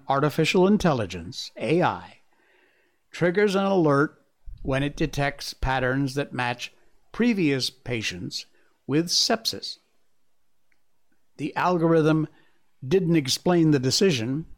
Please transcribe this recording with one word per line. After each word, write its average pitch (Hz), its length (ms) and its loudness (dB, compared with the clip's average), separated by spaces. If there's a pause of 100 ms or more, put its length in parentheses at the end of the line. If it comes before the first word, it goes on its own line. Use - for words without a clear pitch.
artificial 151 580 2
intelligence, 123 880 0
A 165 280 0
I, 95 380 -4 (880)
triggers 185 420 0
an 196 120 0
alert 156 540 2 (440)
when 135 180 -2
it 143 160 -6
detects 143 560 -4
patterns 131 640 -2
that 143 180 -6
match 120 400 -6 (380)
previous 180 580 0
patients - 800 -8 (400)
with 156 220 0
sepsis. - 680 -4 (1600)
The 147 200 -8
algorithm 160 720 2 (560)
didn't 170 320 2
explain 160 540 2
the 147 80 4
decision. 131 640 0 (120)